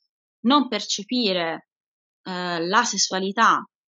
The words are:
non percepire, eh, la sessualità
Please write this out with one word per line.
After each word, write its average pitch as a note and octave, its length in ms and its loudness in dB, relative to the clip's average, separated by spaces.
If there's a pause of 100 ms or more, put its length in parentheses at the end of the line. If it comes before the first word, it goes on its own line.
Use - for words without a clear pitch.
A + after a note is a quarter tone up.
(440)
non B3+ 240 4
percepire, G3 1000 -2 (560)
eh, F3+ 420 -4
la A3 180 2
sessualità F#3+ 800 0 (240)